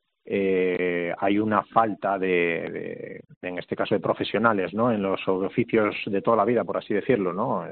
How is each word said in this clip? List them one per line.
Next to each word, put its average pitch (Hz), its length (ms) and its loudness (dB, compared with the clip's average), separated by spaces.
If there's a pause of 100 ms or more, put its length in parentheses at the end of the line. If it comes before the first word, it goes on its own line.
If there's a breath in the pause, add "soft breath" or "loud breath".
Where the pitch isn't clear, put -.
(240)
Eh, 90 920 0
hay 101 220 2
una 107 240 2
falta 101 520 0
de, 85 1040 -2 (220)
de, 90 60 -8
en 90 100 -8
este - 160 -8
caso, 104 200 0
de 92 60 2
profesionales, 101 720 0
¿no? 117 200 2
En 104 100 0
los 95 240 0
oficios 98 680 2 (120)
de 98 160 -2
toda 113 160 4
la 101 80 4
vida, 113 180 2
por 98 140 -4
así 104 160 -4
decirlo, 98 400 2
¿no? 104 380 -2